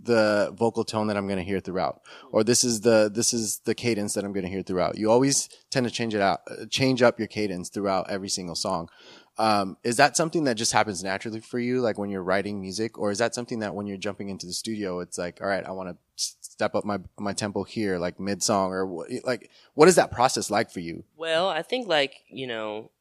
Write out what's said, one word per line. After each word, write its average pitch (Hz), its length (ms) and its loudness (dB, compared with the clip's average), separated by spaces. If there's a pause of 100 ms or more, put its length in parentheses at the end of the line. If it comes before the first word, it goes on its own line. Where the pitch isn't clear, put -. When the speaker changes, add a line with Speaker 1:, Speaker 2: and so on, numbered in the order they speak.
Speaker 1:
the 107 560 4
vocal 113 280 2
tone 107 220 -2
that 104 100 -2
I'm 98 100 -2
gonna 98 160 -2
hear 95 160 -2
throughout," 90 440 -4 (280)
or, 110 140 4
"This 120 200 4
is 113 180 0
the, 110 300 6
this 113 200 0
is 113 320 -4
the 113 100 0
cadence 104 400 -2
that 101 100 -2
I'm 101 100 -6
gonna 92 140 -4
hear 92 140 -4
throughout." 87 360 -2
You 107 120 2
always 135 380 4 (220)
tend 127 160 0
to 107 40 -4
change 113 240 -4
it 104 60 0
out, 95 200 2 (100)
uh, - 200 -12
change 131 320 2
up 120 160 6
your 107 100 -4
cadence 95 420 -4
throughout 98 400 0
every 98 180 -6
single 90 260 -6
song. 87 340 -4 (500)
Um, 104 440 2
is 117 140 -2
that - 220 6
something 165 260 0
that 127 140 2
just 113 140 -2
happens 104 300 2
naturally 98 380 -4
for - 180 -8
you, 123 220 0
like, 110 160 0
when 101 140 -6
you're 98 120 -4
writing 98 380 0
music, 95 380 -6
or 104 120 0
is 98 80 -2
that 117 160 0
something 120 260 -6
that 101 140 -4
when 104 120 -6
you're 101 100 -6
jumping 98 320 -8
into 92 180 -10
the 90 60 -10
studio, 98 480 -6
it's 87 160 -10
like, 87 240 -8
"All 98 80 -4
right, 95 160 -2
I - 60 -12
wanna 92 260 -8 (220)
s-, - 240 -8
step - 320 -4
up 101 100 -2
my, 101 140 -2 (200)
my 101 140 -4
tempo 101 320 -4
here, 98 340 -2
like, 87 220 -4
mid 98 220 -4
song," 95 300 2
or 95 140 -2
wha-, 85 200 -10 (180)
like, - 260 -4 (220)
what 151 160 8
is 180 60 8
that 165 160 4
process 120 400 0
like 107 200 0
for 95 100 -10
you? 85 240 -10 (120)
Speaker 2:
Well, 165 320 0
I 165 140 -2
think, 240 260 -4
like, 147 280 2 (120)
you 131 180 -10
know 110 440 -6 (100)